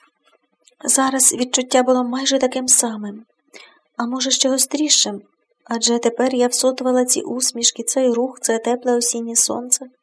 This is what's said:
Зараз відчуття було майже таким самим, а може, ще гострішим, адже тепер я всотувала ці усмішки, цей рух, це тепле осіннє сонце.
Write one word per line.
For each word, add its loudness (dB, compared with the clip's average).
Зараз 2
відчуття 2
було 2
майже -2
таким 0
самим, 0
а -4
може, -4
ще 0
гострішим, 0
адже 0
тепер 0
я 2
всотувала 0
ці 0
усмішки, -2
цей 0
рух, -2
це -2
тепле 0
осіннє -2
сонце. -2